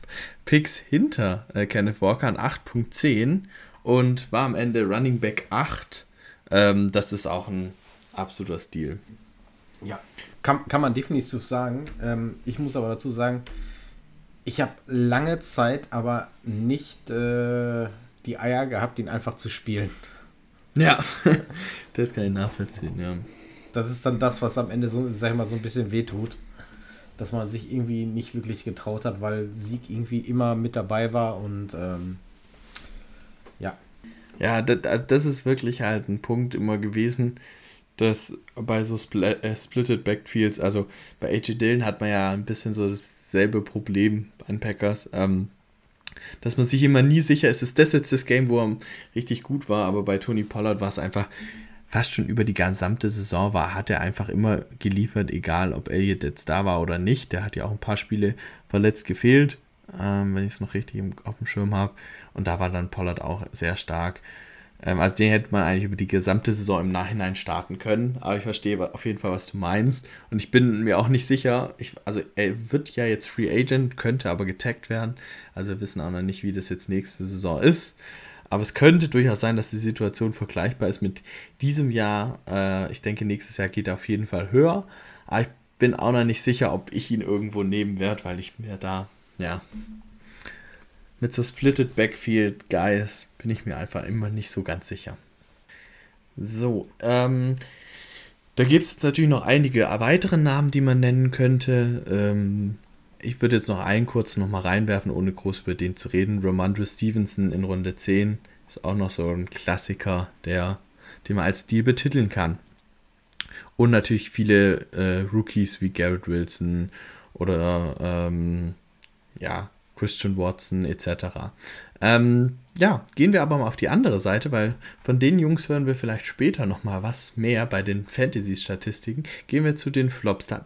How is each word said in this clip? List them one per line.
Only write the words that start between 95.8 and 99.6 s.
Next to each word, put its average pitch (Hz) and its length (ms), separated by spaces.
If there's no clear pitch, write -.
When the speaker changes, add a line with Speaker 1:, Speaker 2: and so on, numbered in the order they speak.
Speaker 1:
So, 110 520
ähm, 127 560
da 123 80
gibt's 165 280
jetzt - 120
natürlich 151 260
noch 131 160
einige 131 400